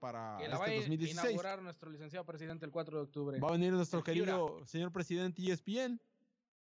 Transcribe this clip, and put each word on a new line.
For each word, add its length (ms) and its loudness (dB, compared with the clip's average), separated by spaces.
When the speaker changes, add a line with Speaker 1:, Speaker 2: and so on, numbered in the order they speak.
Speaker 1:
para 380 -4
Speaker 2:
Que 100 -4
la 80 0
Speaker 1:
este 20 0
Speaker 2:
va 160 2
a 60 2
Speaker 1:
dos 80 -2
mil 100 2
dieciséis. 260 0
Speaker 2:
inaugurar 380 0
nuestro 260 -12
licenciado 380 -8
presidente 400 -8
el 60 -8
cuatro 240 -2
de 80 0
octubre. 340 -2
Speaker 1:
Va 100 4
a 40 4
venir 200 6
nuestro 280 4
Speaker 2:
El 40 -4
Jura. 100 2
Speaker 1:
querido 520 2
señor 240 -2
presidente 520 0
E 100 4
S 100 0
P 220 -2
N. 140 -2